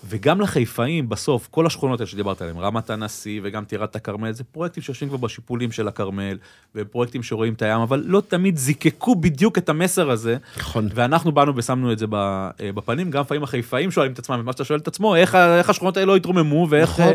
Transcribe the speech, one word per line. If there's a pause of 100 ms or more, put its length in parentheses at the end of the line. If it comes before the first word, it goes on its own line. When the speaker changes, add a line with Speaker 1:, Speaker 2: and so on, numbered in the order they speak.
Speaker 1:
וגם
לחיפאים,
בסוף,
כל
השכונות
האלה
שדיברת
עליהן,
רמת
הנשיא
וגם
טירת
הכרמל,
זה
פרויקטים
שיושבים
כבר
בשיפולים
של
הכרמל, (380)
ופרויקטים
שרואים
את
הים,
אבל
לא
תמיד
זיקקו
בדיוק
את
המסר
הזה, (200)
Speaker 2:
נכון.
Speaker 1:
ואנחנו
באנו
ושמנו
את
זה
ב-,
אה,
בפנים,
גם
לפעמים
החיפאים
שואלים
את
עצמם,
את
מה
שאתה
שואל
את
עצמו,
"איך
ה-,
איך
השכונות
האלה
לא
התרוממו,
ואיך,
Speaker 2:
נכון.
Speaker 1:
אה,